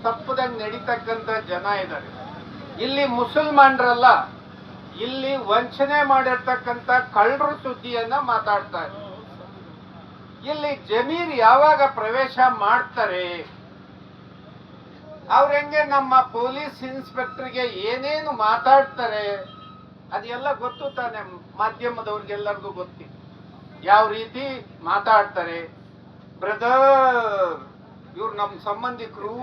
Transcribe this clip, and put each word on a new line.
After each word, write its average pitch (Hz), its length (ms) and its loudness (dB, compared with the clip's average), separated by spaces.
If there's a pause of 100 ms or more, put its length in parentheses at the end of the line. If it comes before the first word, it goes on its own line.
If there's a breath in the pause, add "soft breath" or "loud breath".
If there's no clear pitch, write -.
ತಪ್ಪದಂಗ್ 254 580 -4
ನಡೀತಕ್ಕಂಥ 226 680 -6 (220)
ಜನ 180 140 -6 (180)
ಇದ್ದಾರೆ. 156 260 -10 (760)
ಇಲ್ಲಿ 277 220 0 (140)
ಮುಸಲ್ಮಾನರಲ್ಲ, 262 880 4 (1000)
ಇಲ್ಲಿ 269 300 -4 (140)
ವಂಚನೆ 277 480 0 (140)
ಮಾಡಿರ್ತಕ್ಕಂಥ 254 800 0 (260)
ಕಳ್ಳರ 269 340 4 (140)
ಸುದ್ದಿಯನ್ನ 240 520 -4 (160)
ಮಾತಾಡ್ತಾ 202 540 -2
ಇದ್ದಾರೆ. 202 200 -14 (1400)
ಇಲ್ಲಿ 294 220 -4 (180)
ಜಮೀರ್ 294 460 0
ಯಾವಾಗ 277 460 8 (180)
ಪ್ರವೇಶ 247 380 -2 (260)
ಮಾಡ್ತಾರೆ, 202 640 0 (2000)
ಅವ್ರ 285 140 6
ಹೆಂಗೆ 294 320 0
ನಮ್ಮ 262 380 4
ಪೊಲೀಸ್ 262 600 -6
ಇನ್ಸ್‌ಪೆಕ್ಟರ್‌ಗೆ 254 840 -8 (240)
ಏನೇನು 294 420 -4
ಮಾತಾಡ್ತಾರೆ, 233 960 2 (880)
ಅದೆಲ್ಲ 277 380 -4 (100)
ಗೊತ್ತು 277 320 -8
ತಾನೆ 233 260 -6 (360)
ಮಾಧ್ಯಮದವ್ರಿಗೆಲ್ಲರಿಗೂ 208 1120 -6 (100)
ಗೊತ್ತಿದೆ. - 320 -16 (760)
ಯಾವ 214 180 8
ರೀತಿ 226 380 -8 (380)
ಮಾತಾಡ್ತಾರೆ, 190 760 0 (800)
"ಬ್ರದರ್, 233 1160 2 (600)
ಇವ್ರು 208 160 -6
ನಮ್ 202 260 -6
ಸಂಬಂಧಿಕರು, 220 840 -8